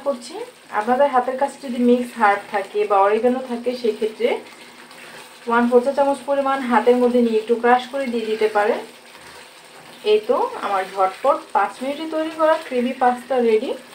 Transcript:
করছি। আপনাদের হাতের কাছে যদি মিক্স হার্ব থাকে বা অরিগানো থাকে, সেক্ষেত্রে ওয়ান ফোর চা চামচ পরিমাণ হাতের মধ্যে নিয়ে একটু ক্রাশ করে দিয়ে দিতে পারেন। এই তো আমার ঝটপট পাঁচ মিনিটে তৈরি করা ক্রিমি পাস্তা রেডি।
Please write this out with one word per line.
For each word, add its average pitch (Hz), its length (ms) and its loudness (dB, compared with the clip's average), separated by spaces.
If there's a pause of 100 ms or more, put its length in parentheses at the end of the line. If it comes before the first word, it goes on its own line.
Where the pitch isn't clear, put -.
করছি। 277 280 -8 (440)
আপনাদের 254 360 2
হাতের 254 240 0
কাছে 277 260 -4
যদি 240 140 -6 (100)
মিক্স 247 280 2
হার্ব 202 240 2 (120)
থাকে 202 260 -4 (120)
বা 202 60 4 (100)
অরিগানো 233 340 2 (100)
থাকে, 240 200 -6 (100)
সেক্ষেত্রে 220 480 -2 (1200)
ওয়ান 233 200 2
ফোর 240 160 6
চা 277 120 0
চামচ 277 240 2 (100)
পরিমাণ 277 300 0 (120)
হাতের 240 320 4
মধ্যে 240 200 4
নিয়ে 220 200 2
একটু 233 200 0
ক্রাশ 247 200 4 (100)
করে 277 200 -4
দিয়ে 220 180 -4
দিতে 214 260 0
পারেন। 208 240 0 (1300)
এই 214 140 4
তো 247 100 2 (260)
আমার 196 280 -2
ঝটপট 196 480 0 (140)
পাঁচ 202 260 0
মিনিটে 285 360 -6
তৈরি 320 260 -4
করা 311 140 4 (120)
ক্রিমি 254 360 -2
পাস্তা 247 360 0
রেডি। 233 320 2 (240)